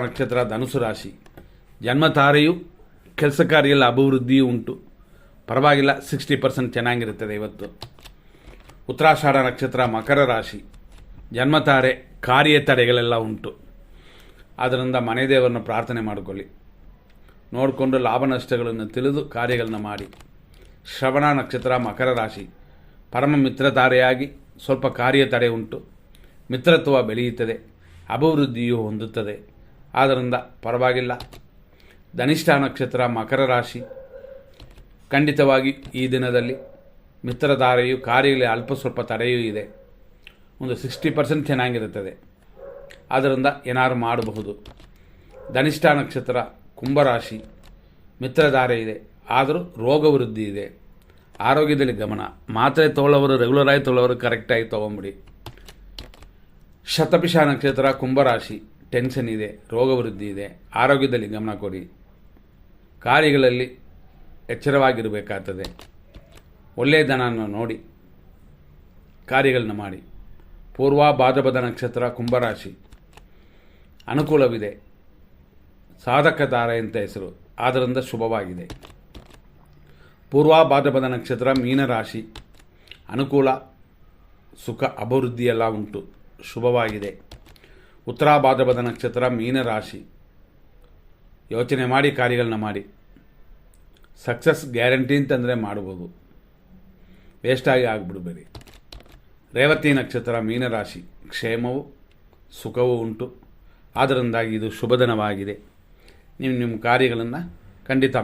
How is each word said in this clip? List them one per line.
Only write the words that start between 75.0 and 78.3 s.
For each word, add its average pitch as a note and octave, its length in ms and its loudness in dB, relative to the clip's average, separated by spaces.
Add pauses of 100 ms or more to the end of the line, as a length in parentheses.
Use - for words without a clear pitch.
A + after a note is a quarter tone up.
ಸಾಧಕ D3 440 2
ತಾರೆ A#2 320 -2
ಅಂತ A2+ 180 -8
ಹೆಸರು, G2+ 320 -8 (300)
ಆದ್ದರಿಂದ B2+ 460 0
ಶುಭವಾಗಿದೆ. G#2 640 -6 (1700)